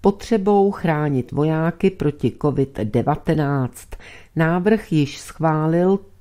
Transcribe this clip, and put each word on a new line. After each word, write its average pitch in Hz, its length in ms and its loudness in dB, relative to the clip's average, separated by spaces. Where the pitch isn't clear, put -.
potřebou 202 680 2
chránit 151 600 -2
vojáky 160 580 0
proti 147 520 -2
covid 135 420 -2
devatenáct. 139 1040 -2
Návrh 180 560 0
již 147 280 0
schválil 160 800 0